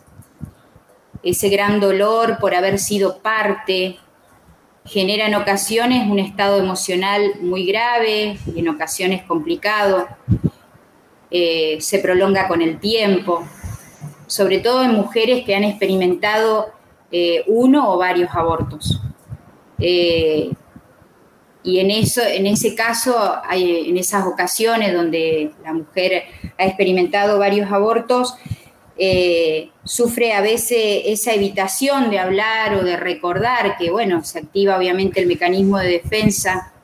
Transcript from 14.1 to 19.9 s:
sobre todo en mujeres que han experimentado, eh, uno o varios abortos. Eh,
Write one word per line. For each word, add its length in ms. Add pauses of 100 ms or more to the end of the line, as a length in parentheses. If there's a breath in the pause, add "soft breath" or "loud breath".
sobre 320
todo 240
en 80
mujeres 520
que 120
han 80
experimentado, 1040 (440)
eh, 360
uno 440
o 60
varios 360
abortos. 680 (800)
Eh, 720 (1120)